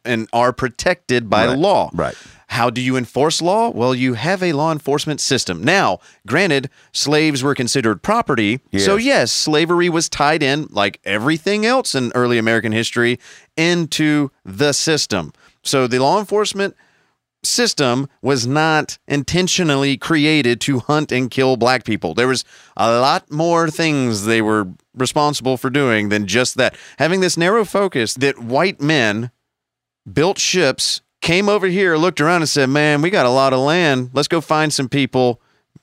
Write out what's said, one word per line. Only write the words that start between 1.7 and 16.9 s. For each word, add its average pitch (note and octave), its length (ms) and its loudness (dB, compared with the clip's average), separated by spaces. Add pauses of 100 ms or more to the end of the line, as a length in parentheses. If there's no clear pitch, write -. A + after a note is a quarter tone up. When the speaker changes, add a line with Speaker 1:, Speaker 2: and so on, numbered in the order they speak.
Speaker 2:
Right. D#2 220 -4 (320)
Speaker 1:
How A#2+ 220 0
do A#2 100 -4
you B2+ 160 -2
enforce C3+ 460 -2
law? G#3+ 280 0
Well, B2 260 0
you B2+ 180 0
have F3 300 -4
a F3 100 0
law D3+ 180 0
enforcement D3 480 -4
system. F#2 440 -2
Now, C#3+ 360 2 (280)
granted, C#3 420 0 (240)
slaves D3+ 500 0
were C#3 120 0
considered A#2 480 0
property, C3 560 0 (180)
so F#3+ 200 2
Speaker 2:
Yes. A3+ 80 -4
Speaker 1:
yes, G#3 260 2
slavery E3+ 580 0
was E3 200 -2
tied D3+ 340 0
in, C#3+ 260 -2
like G2+ 360 -2
everything D#3 600 -2
else B3 300 0
in B2 180 -2
early B2 240 2
American A2+ 340 0
history, A#2+ 480 0 (380)
into D#3 720 0 (160)
the C3 280 0
system. G#2 600 -2 (300)
So C3 240 0
the A#2+ 120 0
law D3+ 200 2
enforcement G3+ 560 -4 (680)